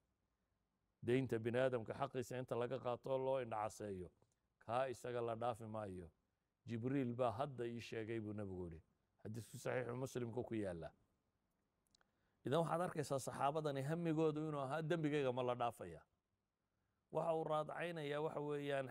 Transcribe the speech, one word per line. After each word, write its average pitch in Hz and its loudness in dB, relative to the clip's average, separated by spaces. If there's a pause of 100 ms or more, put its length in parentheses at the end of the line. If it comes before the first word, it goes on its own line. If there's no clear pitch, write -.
(1040)
Deynta 120 4
bini 113 2
aadamka 123 2
xaqiisa 127 -2
inta 135 -4
laga 123 0
qaato 120 -2
oo 135 2
loo 131 2
indhacaseeyo, 104 -4 (560)
kaa 123 2
isaga 120 -4
la 117 0
dhaafi 117 -2
maayo. 101 -6 (560)
"Jibriil 120 0
baa 123 4
hadda 123 -2
ii 117 -4
sheegay," 113 -4
buu 107 -4
Nebigu 95 -4
yidhi. 82 -10 (400)
Xadiisku 110 -8
saxiixu 123 -2
Muslimku 123 -2
ku - -4
yaalla. 90 -2 (1500)
Idan 139 6
waxaad 160 2
arkaysaa 147 0
saxaabadani 139 0
hamigoodu 156 2
inuu 147 -2
ahaa, 139 -2
"Dembigayga 147 4
ma 127 2
la 123 4
dhaafayaa?" 110 -2 (1080)
Waxa 160 2
uu 160 2
raadcaynayaa 151 0
waxa 151 0
weeyaan 143 0